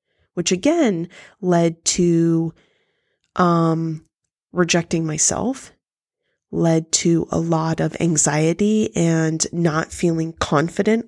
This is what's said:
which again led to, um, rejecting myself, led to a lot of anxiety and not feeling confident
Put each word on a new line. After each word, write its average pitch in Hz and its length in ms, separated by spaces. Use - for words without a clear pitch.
which 180 180
again 208 560
led 170 420
to, 165 680
um, 165 680
rejecting 170 520
myself, 170 680
led 165 440
to 165 360
a 165 80
lot 165 440
of 160 180
anxiety 170 960
and 160 560
not 165 400
feeling 165 420
confident 196 760